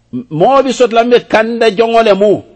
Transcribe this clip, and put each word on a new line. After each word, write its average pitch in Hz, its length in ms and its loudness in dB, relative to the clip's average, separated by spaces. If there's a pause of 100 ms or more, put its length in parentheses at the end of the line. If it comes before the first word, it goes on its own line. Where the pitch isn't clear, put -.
(300)
mo 233 320 2
be 262 100 -2
sotla 233 320 0
mbe 240 220 2
kanda 226 440 -2
jongole 226 440 2
mu, 196 280 0 (140)